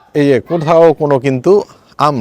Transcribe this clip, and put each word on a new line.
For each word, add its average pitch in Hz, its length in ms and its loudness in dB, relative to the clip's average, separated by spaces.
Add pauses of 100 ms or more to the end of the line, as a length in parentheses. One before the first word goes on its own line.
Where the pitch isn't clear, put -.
(200)
এই 143 120 0
যে 127 60 2 (140)
কোথাও 165 340 2 (160)
কোনো 143 140 0 (100)
কিন্তু 135 260 -2 (560)
আম 147 140 -2